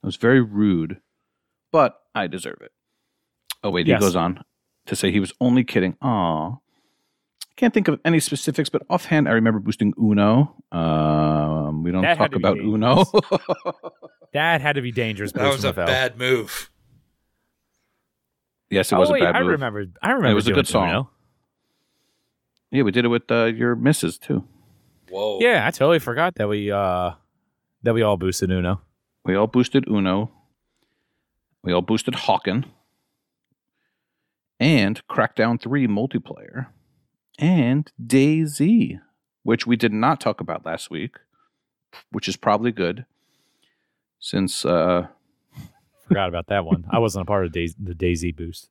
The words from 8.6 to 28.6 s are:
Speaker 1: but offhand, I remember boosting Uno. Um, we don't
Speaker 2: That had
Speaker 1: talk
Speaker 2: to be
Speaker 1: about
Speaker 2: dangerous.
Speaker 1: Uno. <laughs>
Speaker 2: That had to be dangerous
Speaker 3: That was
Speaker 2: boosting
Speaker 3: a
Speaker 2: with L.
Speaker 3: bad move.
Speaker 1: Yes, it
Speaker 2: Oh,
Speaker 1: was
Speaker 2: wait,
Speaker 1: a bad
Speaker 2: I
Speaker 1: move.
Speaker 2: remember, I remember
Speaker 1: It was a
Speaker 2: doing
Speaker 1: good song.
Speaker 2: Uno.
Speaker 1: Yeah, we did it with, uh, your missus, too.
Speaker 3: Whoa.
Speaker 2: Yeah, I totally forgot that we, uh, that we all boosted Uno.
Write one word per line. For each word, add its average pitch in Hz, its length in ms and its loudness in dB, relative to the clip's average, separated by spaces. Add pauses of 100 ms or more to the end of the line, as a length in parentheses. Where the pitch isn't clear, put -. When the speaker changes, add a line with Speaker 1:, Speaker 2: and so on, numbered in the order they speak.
Speaker 1:
but - 200 -2
offhand, 156 400 0
I 98 40 2
remember 113 260 2
boosting 104 420 -2
Uno. 107 540 4 (160)
Um, 78 1120 0
we 85 80 -2
don't 92 120 0
Speaker 2:
That 160 160 2
had - 120 0
Speaker 1:
talk - 20 -
Speaker 2:
to 95 60 -4
be 90 40 -2
Speaker 1:
about 95 160 2
Speaker 2:
dangerous. 110 560 2
Speaker 1:
Uno. - 680 -2 (100)
<laughs> - 20 -20 (420)
Speaker 2:
That 156 260 2
had 147 140 0
to 135 80 -2
be 123 100 -8
dangerous 110 400 -4
Speaker 3:
That - 140 -4
was 139 160 0
Speaker 2:
boosting 139 60 0
Speaker 3:
a - 20 0
Speaker 2:
with 98 80 -8
L. 87 80 0
Speaker 3:
bad 127 320 -2
move. 127 520 -2 (2000)
Speaker 1:
Yes, 98 240 0
it - 40 2
Speaker 2:
Oh, - 40 4
Speaker 1:
was - 100 6
Speaker 2:
wait, 539 120 2
Speaker 1:
a - 20 4
bad - 120 2
Speaker 2:
I 247 40 2
Speaker 1:
move. - 120 0
Speaker 2:
remember, 110 340 -4 (160)
I 185 80 0
remember 220 220 2
Speaker 1:
It - 20 4
was 104 120 2
a 120 40 2
Speaker 2:
doing 95 80 2
Speaker 1:
good 139 100 0
song. 95 220 0
Speaker 2:
Uno. 120 200 -2 (1600)
Speaker 1:
Yeah, 135 120 2
we 104 100 2
did 120 140 2
it - 20 2
with, 120 240 0
uh, 117 140 2
your 117 280 0
missus, 120 440 0
too. - 260 -4 (640)
Speaker 3:
Whoa. 107 320 -4
Speaker 2:
Yeah, 220 260 2
I 170 40 0
totally 160 280 2
forgot 151 360 -2
that 107 120 -2
we, 104 240 -2
uh, 90 420 -2 (720)
that 117 100 2
we 113 80 2
all 104 160 2
boosted 92 340 -2
Uno. 90 300 -2 (420)